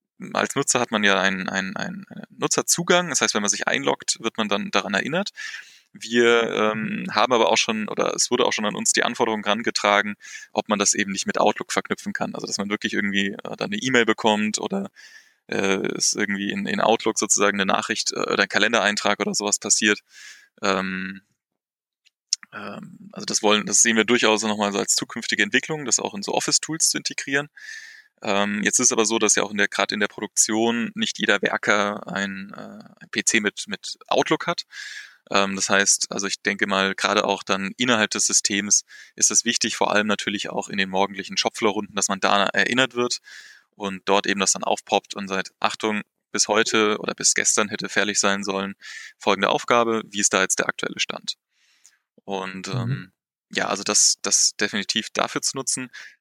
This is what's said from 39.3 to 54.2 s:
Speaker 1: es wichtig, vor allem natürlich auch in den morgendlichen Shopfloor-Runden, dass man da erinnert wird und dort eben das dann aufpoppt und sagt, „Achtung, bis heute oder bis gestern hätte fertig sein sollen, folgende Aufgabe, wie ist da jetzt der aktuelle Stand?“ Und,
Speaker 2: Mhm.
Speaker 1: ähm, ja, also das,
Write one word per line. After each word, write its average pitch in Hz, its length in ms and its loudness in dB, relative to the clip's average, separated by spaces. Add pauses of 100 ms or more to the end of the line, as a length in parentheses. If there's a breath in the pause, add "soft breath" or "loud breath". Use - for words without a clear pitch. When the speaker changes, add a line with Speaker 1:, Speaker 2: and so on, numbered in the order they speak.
Speaker 1:
es 104 140 2
wichtig, 117 320 0
vor - 160 0
allem 104 140 2
natürlich 101 420 -2
auch - 200 -6
in 101 100 -4
den 95 100 0
morgendlichen 95 480 -2
Shopfloor-Runden, 107 600 0
dass 98 120 0
man 95 120 -2
da 101 260 4
erinnert 120 480 2
wird 120 260 0 (500 loud breath)
und 98 360 -8
dort 101 200 4
eben 101 140 0
das 95 120 2
dann - 120 -2
aufpoppt - 500 0
und 101 140 -8
sagt, 95 320 -4
„Achtung, 107 420 -2 (280)
bis - 180 0
heute 107 500 2
oder - 160 -6
bis - 200 2
gestern - 340 2
hätte 101 200 -6
fertig 101 320 0
sein 98 240 0
sollen, 98 300 -4 (440 loud breath)
folgende 98 320 2
Aufgabe, 117 560 2
wie 101 140 -8
ist - 120 2
da 98 80 4
jetzt - 200 0
der - 80 0
aktuelle - 320 -6
Stand?“ - 360 -6 (880 soft breath)
Und, 95 440 -6
Speaker 2:
Mhm. 95 60 -4
Speaker 1:
ähm, 95 380 -4 (400)
ja, 101 160 -2
also 101 140 -2
das, - 400 2